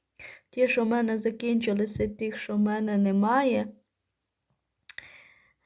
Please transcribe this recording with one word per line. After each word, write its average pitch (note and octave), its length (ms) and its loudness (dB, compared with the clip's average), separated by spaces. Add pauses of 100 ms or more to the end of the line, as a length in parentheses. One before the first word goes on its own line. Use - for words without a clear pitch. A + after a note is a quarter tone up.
(500)
ті, B3 180 2
що A#3+ 160 0
в A3+ 40 2
мене A3+ 320 0
закінчилися, G#3+ 920 -2
тих, G#3+ 280 -8
що - 180 -8
в G#3 40 2
мене G#3 380 0
немає. G#3 720 2 (2000)